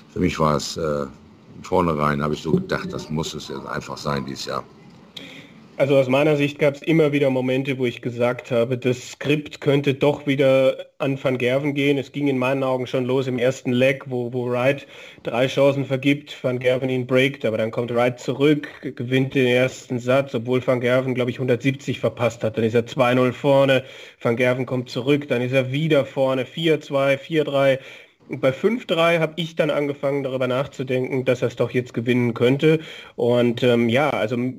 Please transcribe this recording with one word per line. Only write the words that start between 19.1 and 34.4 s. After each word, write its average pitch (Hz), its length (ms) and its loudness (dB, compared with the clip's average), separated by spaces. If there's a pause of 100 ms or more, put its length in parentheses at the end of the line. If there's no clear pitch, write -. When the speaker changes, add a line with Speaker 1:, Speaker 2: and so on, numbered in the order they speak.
Speaker 2:
den 131 120 4
ersten 123 520 0
Satz, 131 360 0
obwohl 123 300 -2
Van 131 160 2
Gerven, 127 340 0
glaub 123 160 -2
ich, 120 100 -6
hundertsiebzig 131 600 -2
verpasst 120 440 -2
hat. 110 140 -2
Dann 113 60 0
ist 113 100 0
er 117 120 2
zwei 123 280 0
null 127 180 2
vorne, 135 500 4 (380)
Van 120 160 0
Gerven 127 300 0
kommt 127 240 -6
zurück, 143 380 0
dann 123 120 0
ist 123 120 -2
er 131 200 0
wieder 147 320 2
vorne, 131 400 -2
vier 156 380 -2
zwei, 139 340 0
vier 151 280 -2
drei. 139 360 2 (480)
Und 139 120 -8
bei 135 120 2
fünf 226 340 0
drei 170 320 2
hab 160 180 -2
ich 165 200 -6
dann 160 120 2
angefangen, 143 540 -2
darüber 131 240 -2
nachzudenken, 127 800 -2
dass 127 180 0
er's 120 140 -2
doch 120 160 -2
jetzt 123 200 -2
gewinnen 120 420 0
könnte. 139 440 4 (380)
Und, 120 480 2
ähm, 120 240 4
ja, 135 220 2
also 113 280 0 (200)